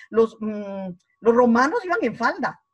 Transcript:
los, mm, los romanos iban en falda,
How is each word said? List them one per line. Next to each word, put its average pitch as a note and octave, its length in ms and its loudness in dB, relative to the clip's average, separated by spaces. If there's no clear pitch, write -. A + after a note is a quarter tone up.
los, A3+ 300 0
mm, G3+ 500 -8
los A3+ 140 4
romanos B3 500 2
iban F4 180 -2
en A3+ 140 -2
falda, B3 460 -4